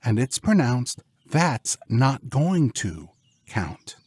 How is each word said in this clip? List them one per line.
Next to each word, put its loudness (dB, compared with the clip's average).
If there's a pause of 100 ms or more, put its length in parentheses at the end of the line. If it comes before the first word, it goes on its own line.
and 2
it's -2
pronounced, 0 (240)
that's 0 (120)
not 2
going 2
to -8 (380)
count -8 (120)